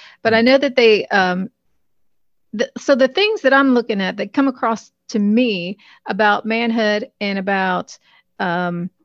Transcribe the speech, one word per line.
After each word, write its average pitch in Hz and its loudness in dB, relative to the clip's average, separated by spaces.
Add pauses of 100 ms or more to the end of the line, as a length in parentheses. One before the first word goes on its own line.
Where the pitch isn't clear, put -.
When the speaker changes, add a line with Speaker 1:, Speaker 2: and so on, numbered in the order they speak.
(220)
Speaker 1:
but 226 2
I 226 4
Speaker 2:
Mm-hmm. 233 4
Speaker 1:
know 269 4
that 269 -2
they, 220 4
um, 185 0 (1080)
th-, - -2
so - 0
the 254 2
things 403 -2
that 262 2
I'm 269 4
looking 233 -2
at 185 -4
that 208 -8
come 277 0
across 240 -4 (160)
to 214 -4
me 202 0 (280)
about 208 0
manhood 220 -2 (100)
and 202 -4
about, 190 -4 (440)
um, 175 -4 (140)